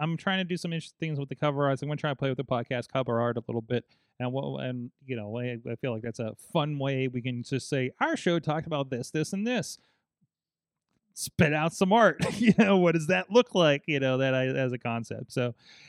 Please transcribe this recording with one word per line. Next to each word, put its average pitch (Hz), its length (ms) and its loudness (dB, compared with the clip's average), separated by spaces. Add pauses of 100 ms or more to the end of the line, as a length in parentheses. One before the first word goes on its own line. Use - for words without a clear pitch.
I'm 160 160 -2
trying 190 220 -2
to 190 60 0
do 175 120 -2
some 170 160 -6
interesting - 260 -8
things 156 220 -4
with 139 80 -6
the 139 60 -10
cover 143 320 0
arts. 135 160 0
I'm 143 60 -4
gonna 147 100 -4
try 151 120 -2
to 135 60 -4
play 135 140 -2
with 127 80 -2
the 139 80 -2
podcast 120 440 -4
cover 123 300 0
art 120 160 0
a 117 100 -4
little 117 140 -4
bit. 117 240 -2 (340)
And 127 140 -4
what, 135 320 -4
and, 127 260 -8 (160)
you 127 100 -6
know, 107 220 -6
I, 123 200 -6 (120)
I 117 60 -6
feel 127 160 -4
like 110 100 -4
that's 117 160 -6
a 113 160 -4 (180)
fun 151 260 0
way 135 300 0
we 123 120 -4
can 120 220 -4
just 127 260 -4
say, 131 220 0 (100)
"Our 302 160 0
show 170 240 0
talked 156 260 -4
about 143 240 -4
this, 123 200 -6
this, 156 240 -4
and 202 120 -4
this." 240 300 -4 (1400)
Spit - 400 0
out 156 220 0
some 190 180 2
art. 214 380 6
<laughs> - 80 -4
You 220 200 6
know, 202 200 6
what 175 160 6
does 156 140 -2
that 185 220 0
look 240 240 4
like? 151 320 4
You 143 140 0
know, 131 180 2
that 131 160 2
I, 131 120 2
as 131 260 0
a 127 60 -4
concept. 117 520 -6
So, 123 240 -2 (340)